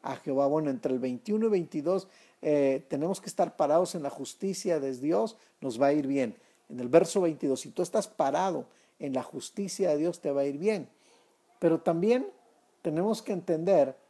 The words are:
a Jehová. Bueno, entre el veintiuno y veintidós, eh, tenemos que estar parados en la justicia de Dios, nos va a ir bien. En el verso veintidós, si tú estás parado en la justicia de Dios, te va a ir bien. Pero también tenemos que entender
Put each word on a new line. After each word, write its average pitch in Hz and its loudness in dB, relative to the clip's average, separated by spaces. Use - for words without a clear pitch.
a 131 -6
Jehová. 139 0
Bueno, 151 0
entre 131 -4
el 131 0
veintiuno 131 -2
y 220 2
veintidós, 180 -2
eh, 143 2
tenemos 160 -2
que - -14
estar 170 -2
parados 165 2
en 165 -6
la 139 -4
justicia 170 -4
de 135 -4
Dios, 185 0
nos 123 -6
va 139 6
a 143 4
ir 147 0
bien. 131 -2
En 120 -12
el 123 -6
verso 170 6
veintidós, 147 0
si 147 -14
tú 175 -4
estás 202 -2
parado 151 -2
en 139 -6
la 131 -2
justicia - -4
de 147 2
Dios, 170 -2
te 147 -4
va 139 0
a - 0
ir 143 -4
bien. 190 -2
Pero 165 4
también 220 2
tenemos 175 -2
que 220 -6
entender 170 2